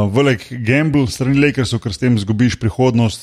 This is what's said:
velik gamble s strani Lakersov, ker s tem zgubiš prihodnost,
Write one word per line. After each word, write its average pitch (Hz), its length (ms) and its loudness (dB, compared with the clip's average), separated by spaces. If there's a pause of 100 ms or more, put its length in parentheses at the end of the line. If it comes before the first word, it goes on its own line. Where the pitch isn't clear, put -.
velik 131 360 0 (160)
gamble 139 440 0
s 110 120 -6
strani 135 200 0
Lakersov, 135 440 0
ker 117 100 -6
s - 80 -10
tem 123 160 2
zgubiš 110 420 0
prihodnost, 117 680 0